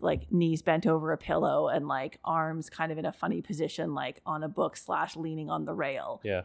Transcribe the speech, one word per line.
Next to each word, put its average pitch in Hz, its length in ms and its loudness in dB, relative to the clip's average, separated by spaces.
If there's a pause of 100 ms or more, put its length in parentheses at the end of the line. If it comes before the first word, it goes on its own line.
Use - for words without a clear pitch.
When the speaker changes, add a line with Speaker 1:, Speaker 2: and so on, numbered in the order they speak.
Speaker 1:
like, - 300 0
knees 165 300 4
bent 165 260 4
over 160 260 4
a 151 40 2
pillow 151 520 2
and, 143 200 0
like, 135 360 -2
arms 160 440 0
kind 160 240 -4
of 156 60 -4
in - 80 -2
a 180 60 -2
funny 170 280 -2
position, 160 540 -4
like, 139 320 -6
on 151 160 -4
a 156 60 -4
book 160 280 0
slash 156 400 -2
leaning 160 320 -4
on 156 160 -2
the - 100 -4
rail. 135 500 -4
Speaker 2:
Yeah. 95 200 2